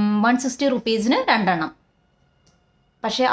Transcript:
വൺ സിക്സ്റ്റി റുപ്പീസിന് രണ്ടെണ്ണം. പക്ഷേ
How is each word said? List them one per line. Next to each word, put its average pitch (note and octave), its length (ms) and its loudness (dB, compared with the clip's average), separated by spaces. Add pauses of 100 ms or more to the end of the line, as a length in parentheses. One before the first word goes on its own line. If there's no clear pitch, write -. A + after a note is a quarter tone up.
(260)
വൺ B3 180 4
സിക്സ്റ്റി C#4 320 -2
റുപ്പീസിന് A3+ 420 0 (140)
രണ്ടെണ്ണം. F#3 400 0 (1300)
പക്ഷേ A3+ 300 -2